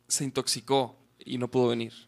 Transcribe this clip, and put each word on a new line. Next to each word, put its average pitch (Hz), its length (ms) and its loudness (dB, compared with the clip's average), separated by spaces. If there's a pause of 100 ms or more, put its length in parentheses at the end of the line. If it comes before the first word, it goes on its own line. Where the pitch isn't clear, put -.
se - 160 -2
intoxicó 127 720 -2 (260)
y 127 140 -6
no 123 100 -4
pudo 123 200 4
venir. 117 240 -2 (160)